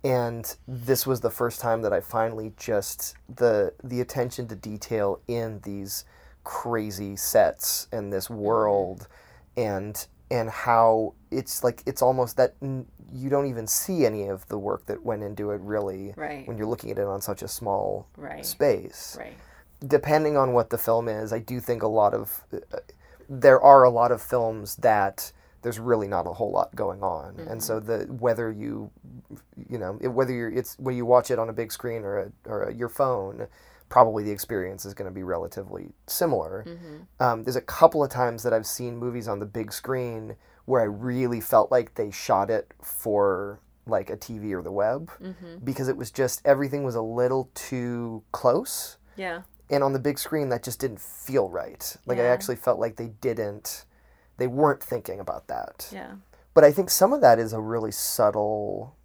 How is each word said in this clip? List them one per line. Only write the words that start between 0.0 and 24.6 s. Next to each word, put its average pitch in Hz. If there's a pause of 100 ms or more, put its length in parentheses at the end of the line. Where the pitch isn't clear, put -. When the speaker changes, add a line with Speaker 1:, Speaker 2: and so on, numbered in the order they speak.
Speaker 1:
And 117 (140)
this 127
was 131
the 117
first 120
time 113
that 101
I 87
finally 110
just, - (140)
the, 110 (100)
the 123
attention 123
to 110
detail 104
in 113
these 101 (380)
crazy 104
sets -
and 101
this 95
Speaker 2:
Mm-hmm. 117
Speaker 1:
world 101 (480)
and, 104 (280)
and 113
how 113 (160)
it's -
like, 120
it's 139
almost 127
that 127
n-, 131 (260)
you 131
don't 139
even 117
see 160
any 104
of 95
the 104
work 98
that 104
went 107
into 104
it, 101
really, 101
Speaker 2:
Right. 147
Speaker 1:
when 117
you're 107
looking 113
at 104
it 101
on 98
such -
a -
small 101 (100)
Speaker 2:
Right. -
Speaker 1:
space. -
Speaker 2:
Right. - (500)
Speaker 1:
Depending 151
on 131
what 120
the 120
film 117
is, 107
I 117
do 123
think 117
a 110
lot 107
of, 110 (100)
uh, - (500)
there 131
are 139
a 127
lot 120
of 113
films 110